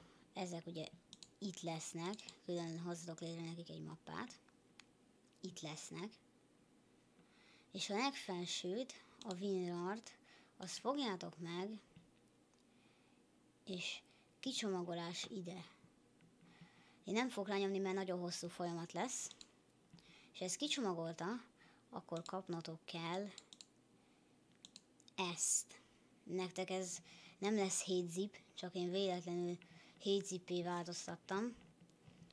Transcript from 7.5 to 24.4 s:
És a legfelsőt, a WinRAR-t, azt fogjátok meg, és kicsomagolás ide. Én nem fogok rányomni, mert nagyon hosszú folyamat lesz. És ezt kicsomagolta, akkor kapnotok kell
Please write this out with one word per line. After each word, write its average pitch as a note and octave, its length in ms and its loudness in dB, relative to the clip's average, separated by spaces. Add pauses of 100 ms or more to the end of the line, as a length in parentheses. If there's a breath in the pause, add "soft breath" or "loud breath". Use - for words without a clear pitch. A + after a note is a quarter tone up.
És F#3+ 180 -2
a G3 60 0
legfelsőt, G#3 1080 -2 (160 loud breath)
a G3+ 140 -4
WinRAR-t, F3+ 840 0 (400 loud breath)
azt - 200 -6
fogjátok G3 600 0
meg, F3+ 400 -2 (1900 loud breath)
és - 360 -4 (380 loud breath)
kicsomagolás F3 920 0
ide. F3+ 360 -4 (1400 loud breath)
Én F3+ 100 -2
nem A#3+ 160 4
fogok G3+ 200 0
rányomni, G3 280 4
mert F#3+ 180 4
nagyon F#3 240 2
hosszú F3 280 -2
folyamat E3+ 440 -2
lesz. G#3+ 380 0 (1040 loud breath)
És - 60 -12
ezt F3+ 160 -2
kicsomagolta, E3+ 680 0 (640 loud breath)
akkor D#3+ 340 -4
kapnotok E3+ 600 -4
kell F3 440 -2 (1900 loud breath)